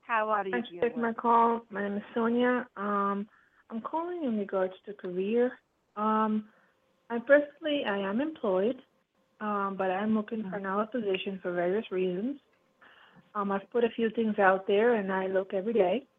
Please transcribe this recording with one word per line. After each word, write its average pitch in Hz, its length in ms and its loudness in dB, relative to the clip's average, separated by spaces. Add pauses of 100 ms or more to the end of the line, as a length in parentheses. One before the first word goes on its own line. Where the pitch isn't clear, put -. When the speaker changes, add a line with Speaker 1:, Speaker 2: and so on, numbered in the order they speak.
Speaker 1:
How 220 280 0
are 208 160 0
you, 190 60 -4
Speaker 2:
Thanks 233 180 -2
Speaker 1:
dear 175 120 -6
Speaker 2:
for 240 60 2
taking 233 140 -2
Speaker 1:
one? 226 100 0
Speaker 2:
my 226 100 -6
call. 233 480 4
My 196 140 -6
name 202 140 -2
is 208 60 -6 (100)
Sonia. 240 540 2 (100)
Um, 202 500 0 (420)
I'm 226 120 -8
calling 339 420 -4
in 226 140 0
regards 190 360 -2 (120)
to 208 80 -12
career. 208 600 0 (440)
Um, 214 480 0 (640)
I 233 100 -4
personally, 294 680 2
I 202 120 -2
am 202 240 -2
employed, 240 560 0 (640)
um, 202 360 -2
but 190 140 0
I'm 214 240 0
looking 220 340 -2
for 185 80 -8
another 196 280 -2
position 196 560 -4
for 180 100 -4
various 180 400 -2
reasons. 185 480 -2 (960)
Um, 202 160 -2
I've 196 200 -4
put 240 120 2
a 226 60 2
few 226 200 0
things 220 300 -2
out 190 280 6
there, 220 280 4
and 196 160 -2
I 190 160 -2
look 190 260 -2
every 202 200 -2
day. 202 320 2 (140)